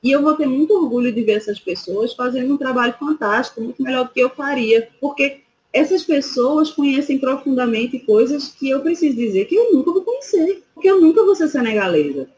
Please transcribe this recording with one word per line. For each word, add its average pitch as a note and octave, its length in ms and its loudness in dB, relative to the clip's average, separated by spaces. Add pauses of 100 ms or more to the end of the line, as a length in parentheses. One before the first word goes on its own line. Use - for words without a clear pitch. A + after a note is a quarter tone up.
E B3+ 80 2
eu C#4+ 100 4
vou D4+ 140 2
ter D4+ 100 -2
muito C#4+ 280 2
orgulho B3 380 0
de A3 120 -4
ver G#3+ 100 2
essas G#3 260 -4
pessoas F#3+ 540 -6
fazendo B3+ 400 -4
um C#4 40 -2
trabalho B3 420 -2
fantástico, B3 640 -4
muito A#3+ 200 -8
melhor B3+ 240 -2
do B3+ 80 -18
que - 60 -4
eu B3+ 100 2
faria, A#3+ 580 0 (140)
porque C#4 380 -4 (340)
essas D#4 300 0
pessoas D4+ 680 0
conhecem C#4 480 0
profundamente B3 840 -2
coisas B3+ 500 2
que C4+ 200 -6
eu C4+ 120 0
preciso D#4+ 340 0
dizer G#3 300 0
que E4+ 100 -2
eu A#4 180 4
nunca D#4 180 2
vou F#4 120 0
conhecer, G4+ 580 -2 (120)
porque - 160 0
eu F#4+ 120 6
nunca D#4+ 220 6
vou F#4+ 120 4
ser D#4 120 -2
senegalesa. F3+ 920 -2